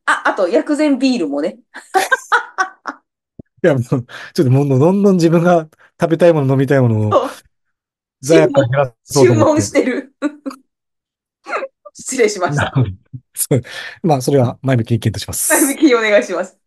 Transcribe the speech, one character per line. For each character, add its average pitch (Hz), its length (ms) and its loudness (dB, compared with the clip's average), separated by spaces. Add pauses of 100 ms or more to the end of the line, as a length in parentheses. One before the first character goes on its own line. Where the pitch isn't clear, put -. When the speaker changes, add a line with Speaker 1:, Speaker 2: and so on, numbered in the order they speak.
Speaker 1:
あ、 - 220 -4
あ - 80 -2
と 185 140 -2
薬 - 260 -2
膳 285 240 0
ビ 262 180 0
ー 196 40 -4
ル 156 80 -4
も 143 120 -6
ね。 208 220 -6
<laughs> - 2000 -8
Speaker 2:
い 196 60 0
や、 147 60 2
も 131 40 0
う、 117 40 -4
ち - 120 -4
ょ 135 40 -2
っ 120 40 -4 (320)
と 139 160 2
も 135 140 4
う、 143 40 -2
ど 135 240 2
ん 196 100 0
ど 202 100 4
ん - 20 4
自 165 160 2
分 165 140 2
が 170 240 2 (320)
食 165 100 0
べ 160 80 2
た 175 80 4
い 170 60 8
も 147 120 0
の、 131 100 2
飲 131 40 2
み 139 80 2
た 143 80 0
い 135 60 4
も 123 80 4
の 107 200 0
を、 107 40 -2
Speaker 1:
そ 247 140 2
う。 285 40 -10 (880)
Speaker 2:
罪 156 220 4
悪 156 100 2
感 135 160 2
減 135 120 0
ら 135 120 -2 (120)
そ 139 180 0
う 123 60 8
と 120 40 4
思 117 220 2
っ - 20 2
て。 311 60 2
Speaker 1:
注 - 0 -
文 - 0 -
し 98 80 -8
て - 140 0
る。 262 320 -6
<laughs> - 40 -20 (1700)
失 - 220 -10
礼 220 120 2
し 202 120 -8
ま 165 100 -2
し 147 60 -4
た。 143 80 -2
Speaker 2:
な - 60 -6
る - 60 -8
ほ 131 60 2
ど。 101 60 0 (460)
そ - 200 -4
う。 123 80 0 (400)
ま 151 140 2
あ、 127 60 -6
そ 143 100 -2
れ 143 60 4
は 127 240 0
前 131 140 0
向 113 80 0
き - 80 -10
に 113 60 0
検 107 180 -4
討 101 60 -10
し - 60 -12
ま 80 60 -10
す。 - 180 -4
Speaker 1:
前 302 220 0
向 - 40 -10
き 320 80 2
に 247 80 4
お 233 40 2
願 214 200 2
い 208 60 4
し 208 80 -8
ま 175 120 -4
す。 - 220 -16